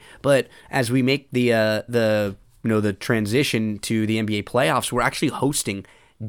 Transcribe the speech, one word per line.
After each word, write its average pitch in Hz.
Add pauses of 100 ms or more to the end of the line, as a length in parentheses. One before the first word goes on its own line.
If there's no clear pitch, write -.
(220)
but 135 (220)
as 123
we 131
make 139
the, 123
uh, 107
the, 107 (260)
you 117
know, 107
the 104
transition 110
to 110
the 110
N 110
B 104
A 101
playoffs, 131
we're 120
actually 135
hosting 120 (440)